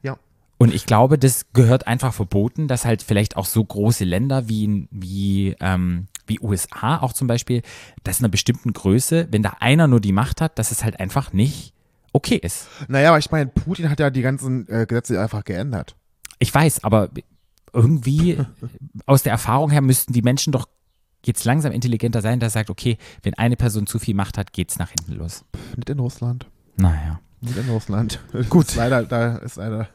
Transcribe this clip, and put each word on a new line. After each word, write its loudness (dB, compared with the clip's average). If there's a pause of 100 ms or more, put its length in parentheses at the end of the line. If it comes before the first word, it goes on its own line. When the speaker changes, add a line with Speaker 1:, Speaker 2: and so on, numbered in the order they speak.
Speaker 1:
Ja. -8 (400)
Speaker 2:
Und 6
ich -4
glaube, 4
das 2
gehört 6
einfach -2
verboten, -2
dass -2
halt 0
vielleicht 0
auch -4
so 0
große 0
Länder 0
wie 0
in, -2
wie, -2
ähm, 0 (180)
wie -4
U -2
S -4
A -2
auch -2
zum -2
Beispiel, -2 (420)
dass -4
in 0
einer 2
bestimmten -2
Größe, 0
wenn 2
da -2
einer 4
nur 6
die 0
Macht 0
hat, -4
dass -2
es -4
halt -4
einfach -4
nicht 0 (400)
okay 2
ist. -6 (200)
Speaker 1:
Naja, 4
aber 6
ich -4
meine, 0
Putin -2
hat -2
ja 4
die -2
ganzen, -2
äh, 0
Gesetze 0
einfach -4
geändert. -6 (440)
Speaker 2:
Ich 0
weiß, 2
aber 2 (640)
irgendwie 2 (360)
Speaker 1:
<laughs> -18
Speaker 2:
aus 4
der 0
Erfahrung 0
her 4
müssten 2
die 2
Menschen 0
doch -2 (580)
jetzt -2
langsam 2
intelligenter 0
sein, 0
dass -2
sagt, -2
okay, -2 (260)
wenn -2
eine 0
Person 0
zu -4
viel -2
Macht -2
hat, -6
geht's -4
nach -6
hinten -8
los. -10 (120)
Speaker 1:
Pff, -12
nicht -10
in -4
Russland. -4 (300)
Speaker 2:
Naja. 0 (220)
Speaker 1:
Nicht -6
in -4
Russland. -4 (140)
<laughs> -4
Speaker 2:
Gut. 6
Speaker 1:
Ist -6
leider, 0
da -2
ist -12
leider -6